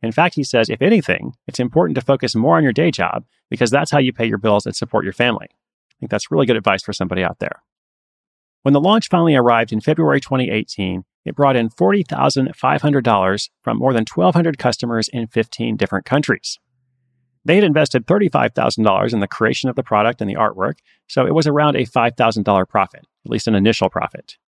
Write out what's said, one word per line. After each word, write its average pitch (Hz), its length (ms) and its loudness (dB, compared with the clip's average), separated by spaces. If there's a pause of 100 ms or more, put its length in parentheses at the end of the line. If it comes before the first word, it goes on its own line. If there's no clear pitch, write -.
In 117 80 -4
fact, 160 220 2
he 147 100 -4
says, 117 240 2
if 113 140 -4
anything, 170 520 0 (120)
it's - 140 -12
important 135 340 0
to 131 80 -2
focus 131 340 0
more 139 220 2
on 160 60 4
your 131 100 2
day 165 160 2
job - 340 -4 (280)
because 127 180 0
that's 143 220 0
how 147 80 4
you 127 120 0
pay 117 140 -4
your 107 140 -2
bills 104 260 2
and 113 100 -8
support - 280 -2
your 98 100 -6
family. 120 380 -2
I - 480 -20
think - 100 -12
that's - 220 -6
really 139 160 0
good 120 80 4
advice 98 260 2
for - 120 -10
somebody 92 300 -4
out 85 140 -4
there. - 240 -10 (1000)
When 139 100 2
the 143 80 4
launch 202 280 2
finally 165 260 2
arrived 120 360 2
in 107 80 -2
February 151 400 0
twenty 131 300 -4
eighteen, 95 540 -4 (200)
it - 120 -8
brought 139 200 2
in 117 140 0
forty 196 320 0
thousand 135 540 -2
five 143 260 0
hundred 139 220 2
dollars 101 480 0 (120)
from 117 140 -2
more 127 160 0
than 113 120 0
twelve 175 280 0
hundred 165 240 0
customers 117 500 -2
in 117 200 -6
fifteen 113 500 -4
different 98 280 -2
countries. - 520 -2 (880)
They 160 100 2
had 208 80 4
invested 139 440 0
thirty-five 165 460 0
thousand 123 300 0
dollars 101 300 2
in 113 60 0
the 98 80 -2
creation 120 420 -2
of 120 60 -6
the 131 80 -6
product 110 380 0
and 104 80 -4
the 98 60 -6
artwork, 104 400 -2 (320)
so 131 200 0
it - 60 0
was 156 140 2
around 147 280 2
a 127 100 -2
five 117 300 0
thousand 110 280 0
dollar 95 220 2
profit, - 400 -4 (200)
at - 60 -8
least 110 160 -4
an 113 80 2
initial 101 340 2
profit. - 480 -8 (100)